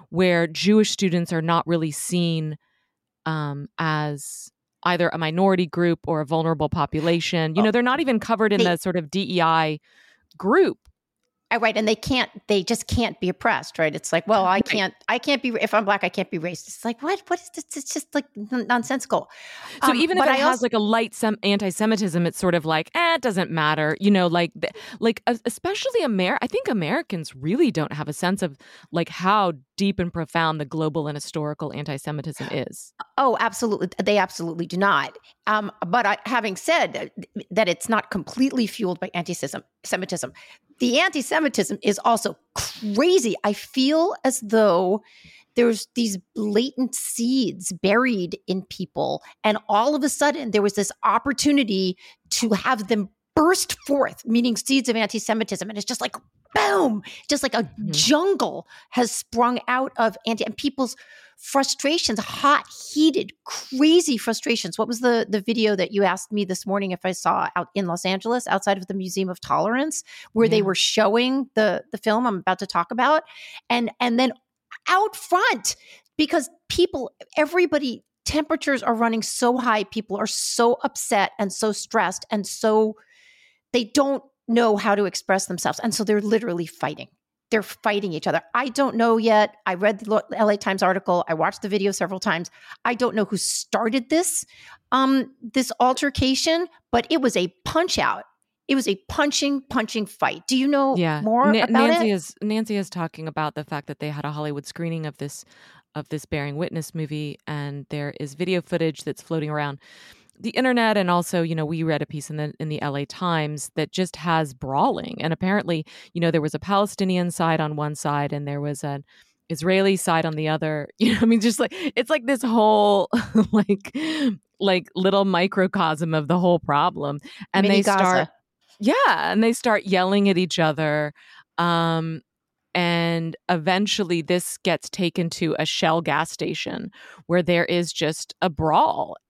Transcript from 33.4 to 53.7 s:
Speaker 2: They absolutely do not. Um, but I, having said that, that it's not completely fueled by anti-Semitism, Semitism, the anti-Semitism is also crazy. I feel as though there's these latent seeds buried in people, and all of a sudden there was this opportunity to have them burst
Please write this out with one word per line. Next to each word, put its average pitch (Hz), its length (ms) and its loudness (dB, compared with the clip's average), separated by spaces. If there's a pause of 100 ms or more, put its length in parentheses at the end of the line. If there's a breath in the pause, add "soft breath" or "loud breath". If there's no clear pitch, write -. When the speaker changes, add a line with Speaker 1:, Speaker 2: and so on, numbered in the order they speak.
Speaker 2:
They 208 140 4
absolutely 170 480 -2
do 175 120 -6
not. 175 420 2 (260 soft breath)
Um, 214 260 0 (140)
but 208 220 2
I, 202 180 2
having 220 300 -2
said 294 380 0
that, - 180 -8 (400)
that 196 160 2
it's - 220 -2
not 220 200 0
completely 254 560 0
fueled 185 340 -4
by 185 140 -8
anti-Semitism, 170 500 -6 (200)
Semitism, 180 500 -6 (460 loud breath)
the 247 200 2
anti-Semitism 302 840 0
is 208 200 0
also 220 320 0 (200)
crazy. 233 880 0
I 208 100 0
feel 311 680 0
as 262 180 0
though 208 640 4 (520 loud breath)
there's 233 400 2
these 220 220 -2 (180)
latent 233 600 -2
seeds 233 760 -2
buried 202 760 0
in 190 160 -4
people, 147 580 -6 (220 loud breath)
and 214 140 2 (120)
all 226 260 2
of 269 80 -2
a 294 60 2
sudden 285 420 0
there 202 120 2
was 202 100 2
this 202 180 -2 (120)
opportunity 226 920 2 (340 loud breath)
to - 200 0
have 214 360 0
them 214 220 0 (260)
burst - 500 2